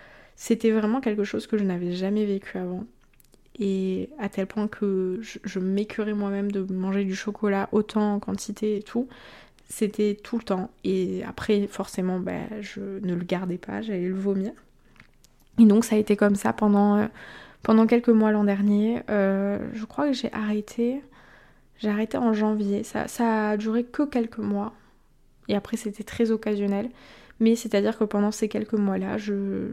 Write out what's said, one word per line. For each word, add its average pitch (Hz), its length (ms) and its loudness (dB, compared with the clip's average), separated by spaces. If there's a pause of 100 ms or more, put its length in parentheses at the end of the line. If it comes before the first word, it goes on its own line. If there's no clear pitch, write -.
(360)
c'était 226 360 2
vraiment 220 280 2
quelque 208 240 0
chose 220 220 -6
que 220 100 -2
je 208 80 0
n'avais 175 280 -2
jamais 202 340 0
vécu 196 320 -4
avant. 180 260 -6 (760)
Et 190 600 -2
à 208 100 -4
tel 196 180 -4
point 214 220 -2
que 190 540 -2
je, - 200 -14
je 190 160 -6
m'écœurais 208 540 -2
moi-même 202 400 -2
de 196 180 -4
manger 190 360 -2
du 190 80 -4
chocolat 202 580 -2
autant 208 440 0
en 208 40 -4
quantité 208 560 -4
et 208 60 -6
tout. 254 260 -4 (640)
C'était 208 480 0
tout - 160 -8
le 226 60 -6
temps. 185 280 -4 (120)
Et 190 400 -2
après, 208 460 -2
forcément, 185 500 -4
bah, 185 140 -6 (280)
je 196 200 -12
ne 196 340 -4
le 175 100 -2
gardais 180 320 -4
pas, 202 260 -8
j'allais 185 260 -2
le 190 80 -2
vomir. 196 340 -2 (1080)
Et 226 40 12
donc, 214 200 8
ça - 100 -2
a 214 60 4
été 208 160 2
comme 202 180 4
ça 208 180 0
pendant, 208 440 4
euh, 208 100 4 (560)
pendant 220 240 6
quelques 240 220 4
mois 214 240 6
l'an 214 100 2
dernier. 208 680 2
Euh, 196 480 2 (140)
je 220 120 -8
crois 285 240 -2
que 277 40 2
j'ai 254 200 -4
arrêté, 214 680 -2 (800)
j'ai 214 100 -2
arrêté 220 300 -2
en 233 140 2
janvier. 214 500 0
Ça, - 240 -4
ça 220 440 0
a 214 60 0
duré 220 280 0
que 269 180 -4
quelques 240 360 -4
mois. 202 340 -4 (720)
Et 208 80 -2
après, 202 220 -4
c'était 208 260 -8
très 226 300 0
occasionnel. 208 580 -2 (480)
Mais 226 160 6
c'est-à-dire 214 420 0
que - 60 -2
pendant 208 300 0
ces 214 160 -2
quelques 214 240 -6
mois-là, 202 460 0
je, 196 540 -4